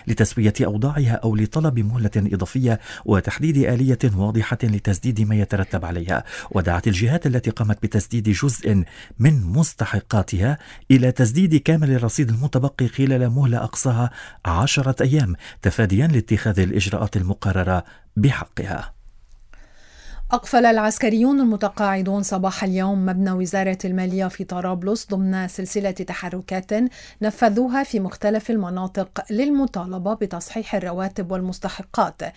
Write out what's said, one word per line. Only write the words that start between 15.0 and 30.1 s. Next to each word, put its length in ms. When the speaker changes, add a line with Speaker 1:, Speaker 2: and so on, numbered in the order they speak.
Speaker 1:
أيام، 260
تفادياً 440
لاتخاذ 540
الإجراءات 560
المقررة 680
بحقها. 760
Speaker 2:
أقفل 340
العسكريون 760
المتقاعدون 840
صباح 420
اليوم 420
مبنى 240
وزارة 540
المالية 420
في 180
طرابلس 680
ضمن 380
سلسلة 420
تحركات 800
نفذوها 600
في 180
مختلف 500
المناطق 800
للمطالبة 840